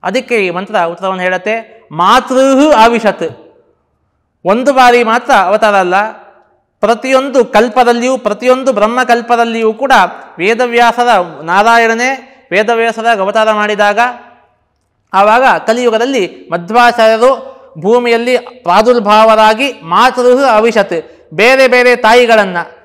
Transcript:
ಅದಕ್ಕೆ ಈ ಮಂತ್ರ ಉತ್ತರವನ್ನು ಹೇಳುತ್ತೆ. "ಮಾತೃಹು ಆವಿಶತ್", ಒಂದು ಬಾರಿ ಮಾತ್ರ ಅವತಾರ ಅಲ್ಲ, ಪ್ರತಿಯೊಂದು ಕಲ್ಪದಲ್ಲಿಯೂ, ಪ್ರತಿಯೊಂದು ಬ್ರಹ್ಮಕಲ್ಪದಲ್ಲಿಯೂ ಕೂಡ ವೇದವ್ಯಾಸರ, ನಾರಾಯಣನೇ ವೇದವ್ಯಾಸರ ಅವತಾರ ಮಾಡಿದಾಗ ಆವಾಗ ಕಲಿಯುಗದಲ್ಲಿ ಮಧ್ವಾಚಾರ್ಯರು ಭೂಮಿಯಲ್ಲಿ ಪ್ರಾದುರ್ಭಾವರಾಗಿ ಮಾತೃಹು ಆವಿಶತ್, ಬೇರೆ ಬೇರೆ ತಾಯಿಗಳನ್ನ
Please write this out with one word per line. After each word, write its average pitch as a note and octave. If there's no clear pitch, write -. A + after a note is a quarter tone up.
ಅದಕ್ಕೆ G#3+
ಈ F3
ಮಂತ್ರ G3+
ಉತ್ತರವನ್ನು F#3
ಹೇಳುತ್ತೆ. F#3
"ಮಾತೃಹು C4
ಆವಿಶತ್", A3
ಒಂದು A#3+
ಬಾರಿ B3
ಮಾತ್ರ A#3
ಅವತಾರ G#3
ಅಲ್ಲ, F#3
ಪ್ರತಿಯೊಂದು C4
ಕಲ್ಪದಲ್ಲಿಯೂ, A#3+
ಪ್ರತಿಯೊಂದು B3+
ಬ್ರಹ್ಮಕಲ್ಪದಲ್ಲಿಯೂ A#3
ಕೂಡ C4
ವೇದವ್ಯಾಸರ, A#3
ನಾರಾಯಣನೇ A3+
ವೇದವ್ಯಾಸರ A3+
ಅವತಾರ G#3+
ಮಾಡಿದಾಗ G#3
ಆವಾಗ G#3+
ಕಲಿಯುಗದಲ್ಲಿ A#3
ಮಧ್ವಾಚಾರ್ಯರು A3+
ಭೂಮಿಯಲ್ಲಿ A#3
ಪ್ರಾದುರ್ಭಾವರಾಗಿ A3
ಮಾತೃಹು B3
ಆವಿಶತ್, G#3+
ಬೇರೆ B3+
ಬೇರೆ B3
ತಾಯಿಗಳನ್ನ A3